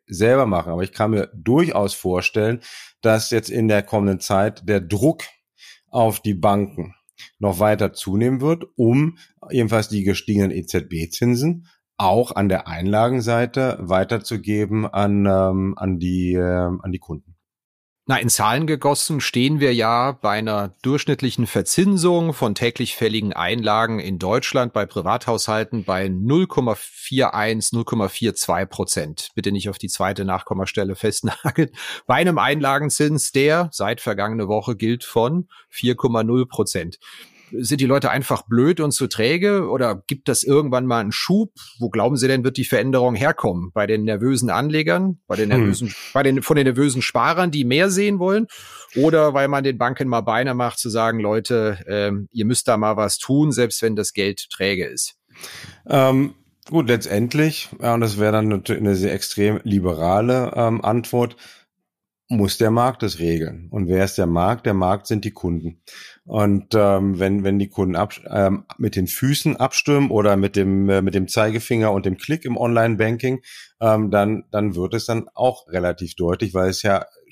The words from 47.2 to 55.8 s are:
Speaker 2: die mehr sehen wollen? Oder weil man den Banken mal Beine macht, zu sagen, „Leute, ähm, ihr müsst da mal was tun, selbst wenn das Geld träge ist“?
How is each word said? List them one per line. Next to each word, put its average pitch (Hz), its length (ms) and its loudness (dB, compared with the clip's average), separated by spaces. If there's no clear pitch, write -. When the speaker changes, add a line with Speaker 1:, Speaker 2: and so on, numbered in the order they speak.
Speaker 2:
die 147 140 0
mehr 151 240 2
sehen 202 300 0
wollen? 196 280 0
Oder 151 380 4
weil 139 160 2
man 139 160 0
den 131 120 0
Banken 123 300 -2
mal 117 140 0
Beine 117 320 0
macht, 123 260 -2
zu 123 100 -6
sagen, 113 300 2
„Leute, 107 600 0
ähm, 101 420 -2
ihr 110 140 -2
müsst 120 240 0
da 113 80 4
mal 107 180 2
was 101 220 0
tun, 147 340 2
selbst 117 300 -2
wenn 110 160 0
das 104 160 -4
Geld 98 360 -4
träge 95 360 -2
ist“? - 300 -8